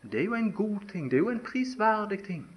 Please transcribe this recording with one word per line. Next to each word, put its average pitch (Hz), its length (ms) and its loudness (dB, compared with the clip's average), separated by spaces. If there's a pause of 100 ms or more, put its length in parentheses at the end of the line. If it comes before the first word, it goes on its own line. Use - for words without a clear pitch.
det 107 200 -4
er 170 80 2
jo 233 80 0
en 220 180 0
god 208 320 0
ting, 147 240 -4
det 127 60 4
er 160 80 6
jo 247 80 0
en 226 100 -4
prisverdig 214 800 2
ting. 160 340 -6